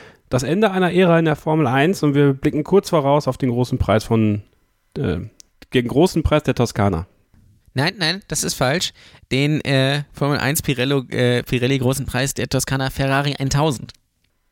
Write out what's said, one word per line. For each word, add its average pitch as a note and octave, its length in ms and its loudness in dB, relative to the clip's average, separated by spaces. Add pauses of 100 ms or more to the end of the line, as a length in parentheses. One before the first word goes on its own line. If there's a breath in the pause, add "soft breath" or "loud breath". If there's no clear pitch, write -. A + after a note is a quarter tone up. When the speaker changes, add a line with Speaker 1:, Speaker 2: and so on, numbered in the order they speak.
(300 loud breath)
Speaker 1:
Das B2+ 120 0
Ende F#3+ 280 2
einer F#3 220 0
Ära F3 260 4
in E3 80 2
der D#3 100 2
Formel D#3 300 0
eins C#3 360 2
und C#3+ 120 2
wir C#3+ 180 4
blicken C#3+ 320 -2
kurz G3 240 2
voraus C#3+ 400 2
auf B2 80 -4
den B2+ 140 -2
großen B2 260 -2
Preis G#2+ 280 0
von, G#2+ 380 0 (540)
äh, F#2 220 -2 (560)
den A#2+ 140 2
großen D3 340 2
Preis D3+ 220 0
der C3 100 0
Toskana. G2+ 520 0 (680)
Speaker 2:
Nein, D#3 240 -2
nein, F3 300 -4
das - 140 -6
ist - 120 -4
falsch. C#3+ 400 -2 (360 soft breath)
Den, C#3+ 320 0
äh, C#3 420 0 (100)
Formel C#3+ 240 0
eins C#3+ 240 -2
Pirello, C3+ 480 -2
äh, A#2+ 320 0
Pirelli B2+ 360 -2
großen B2+ 280 -2
Preis C3 260 -4
der - 160 -6
Toskana C3+ 400 -2
Ferrari C#3 500 -2
eintausend. C#3 540 -2 (600)